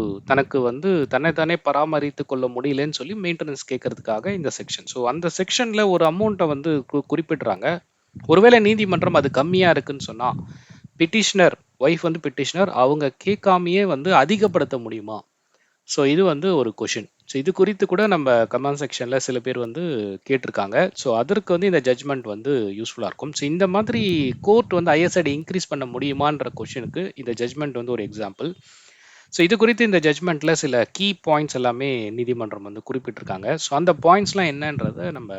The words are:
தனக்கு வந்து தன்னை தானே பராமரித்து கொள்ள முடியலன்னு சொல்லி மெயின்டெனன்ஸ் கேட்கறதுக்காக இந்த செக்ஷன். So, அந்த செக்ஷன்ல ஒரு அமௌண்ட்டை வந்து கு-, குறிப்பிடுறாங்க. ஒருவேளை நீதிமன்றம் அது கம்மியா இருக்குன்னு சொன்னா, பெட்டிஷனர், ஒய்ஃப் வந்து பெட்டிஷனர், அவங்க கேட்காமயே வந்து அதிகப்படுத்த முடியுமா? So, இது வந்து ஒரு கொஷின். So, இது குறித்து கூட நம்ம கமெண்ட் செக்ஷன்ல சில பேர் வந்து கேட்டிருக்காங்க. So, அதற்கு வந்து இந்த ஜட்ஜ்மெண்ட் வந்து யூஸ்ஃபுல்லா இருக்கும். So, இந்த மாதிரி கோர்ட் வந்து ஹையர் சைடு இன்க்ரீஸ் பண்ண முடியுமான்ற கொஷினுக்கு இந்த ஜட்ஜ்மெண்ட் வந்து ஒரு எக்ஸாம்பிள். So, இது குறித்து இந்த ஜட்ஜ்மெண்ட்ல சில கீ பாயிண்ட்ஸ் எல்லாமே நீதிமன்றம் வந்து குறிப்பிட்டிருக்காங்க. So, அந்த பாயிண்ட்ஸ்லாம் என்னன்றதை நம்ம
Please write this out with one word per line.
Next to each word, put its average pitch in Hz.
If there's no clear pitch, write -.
தனக்கு 135
வந்து 127
தன்னை 135
தானே 160
பராமரித்து 147
கொள்ள 131
முடியலன்னு 135
சொல்லி 160
மெயின்டெனன்ஸ் 170
கேட்கறதுக்காக 117
இந்த 160
செக்ஷன். -
So, 123
அந்த 165
செக்ஷன்ல 214
ஒரு 170
அமௌண்ட்டை 190
வந்து 147
கு-, 143
குறிப்பிடுறாங்க. 127
ஒருவேளை 220
நீதிமன்றம் 196
அது 139
கம்மியா 180
இருக்குன்னு 147
சொன்னா, 117
பெட்டிஷனர், 175
ஒய்ஃப் 165
வந்து 165
பெட்டிஷனர், 156
அவங்க 139
கேட்காமயே 190
வந்து 160
அதிகப்படுத்த 165
முடியுமா? 110
So, 147
இது 151
வந்து 175
ஒரு 120
கொஷின். 110
So, -
இது 139
குறித்து 190
கூட 196
நம்ம 156
கமெண்ட் 139
செக்ஷன்ல 131
சில 123
பேர் 123
வந்து 120
கேட்டிருக்காங்க. 120
So, -
அதற்கு 180
வந்து 180
இந்த 170
ஜட்ஜ்மெண்ட் 127
வந்து 110
யூஸ்ஃபுல்லா 110
இருக்கும். 139
So, -
இந்த 175
மாதிரி 214
கோர்ட் 214
வந்து 175
ஹையர் 165
சைடு 160
இன்க்ரீஸ் 160
பண்ண 139
முடியுமான்ற 135
கொஷினுக்கு 117
இந்த 120
ஜட்ஜ்மெண்ட் 123
வந்து 120
ஒரு 113
எக்ஸாம்பிள். 101
So, -
இது 185
குறித்து 226
இந்த 185
ஜட்ஜ்மெண்ட்ல 156
சில 127
கீ 196
பாயிண்ட்ஸ் 151
எல்லாமே 127
நீதிமன்றம் 113
வந்து 110
குறிப்பிட்டிருக்காங்க. 113
So, -
அந்த 175
பாயிண்ட்ஸ்லாம் 185
என்னன்றதை 143
நம்ம 120